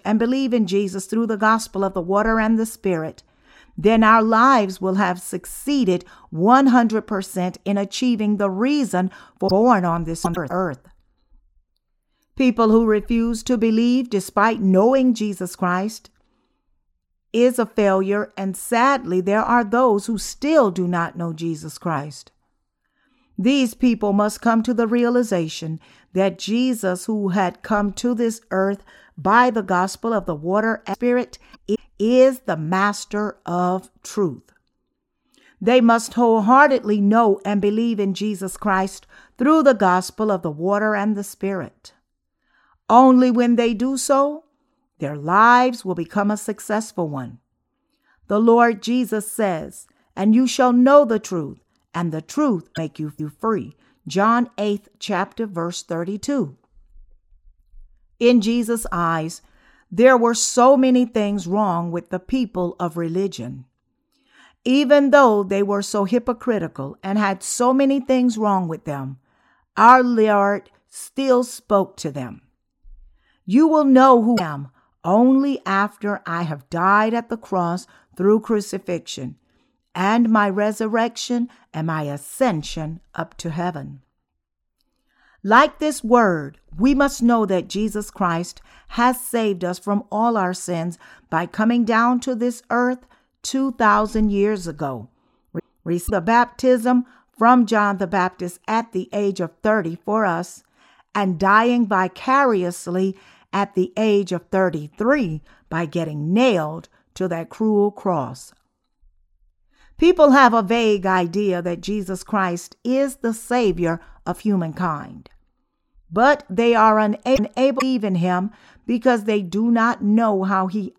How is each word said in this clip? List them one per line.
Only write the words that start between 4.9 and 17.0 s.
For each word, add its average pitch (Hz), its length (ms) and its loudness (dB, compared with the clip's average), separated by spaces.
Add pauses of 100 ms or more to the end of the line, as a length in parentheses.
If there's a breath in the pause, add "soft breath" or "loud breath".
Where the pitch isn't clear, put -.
have 180 240 -2
succeeded 190 840 -4 (260 soft breath)
one 240 380 4
hundred 226 400 2
percent 190 560 -6
in 202 140 -2
achieving 208 580 -2
the 196 140 -2
reason 202 600 -2 (300 loud breath)
for 190 80 -2
born 202 360 2
on 170 200 -2
this 165 200 -8 (260)
earth. 175 360 -4 (1500)
People 233 340 2
who 226 160 4
refuse 226 580 0
to 247 120 0
believe 233 540 2
despite 214 500 0
knowing 226 540 4
Jesus 202 420 -6
Christ 190 540 -4 (1200)